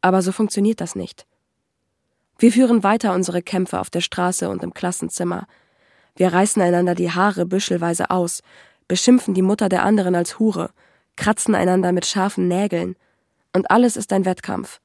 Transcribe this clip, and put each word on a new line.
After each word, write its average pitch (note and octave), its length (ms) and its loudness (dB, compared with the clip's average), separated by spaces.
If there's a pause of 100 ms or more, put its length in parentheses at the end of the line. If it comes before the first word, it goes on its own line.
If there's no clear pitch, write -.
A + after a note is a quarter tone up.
Aber F#3 200 2
so F#3 100 -2
funktioniert G#3 500 -2
das E3+ 140 -8
nicht. - 300 -12 (1120)
Wir A#3 140 6
führen A#3 320 4
weiter G#3 300 2
unsere F3+ 280 -2
Kämpfe F#3 380 -4
auf F#3 100 -8
der F3 120 -4
Straße F3+ 480 -4
und F#3 140 -6
im F3 100 -10
Klassenzimmer. F3 760 -6 (680)
Wir F#3 160 2
reißen G3 300 2
einander F3 320 2
die F3 180 -2
Haare F3+ 340 0
büschelweise F3 640 -2
aus, F3 320 -2 (460)
beschimpfen A#3+ 460 4
die F#3 80 2
Mutter G3 280 2
der F#3 140 0
anderen G3 300 2
als F3 240 -2
Hure, F#3 340 -2 (440)
kratzen - 400 0
einander F3+ 360 2
mit F3+ 140 -2
scharfen F#3+ 420 -2
Nägeln. F3+ 480 -2 (580)
Und - 180 0
alles A#3 260 4
ist - 160 -6
ein F#3+ 120 0
Wettkampf. - 600 -6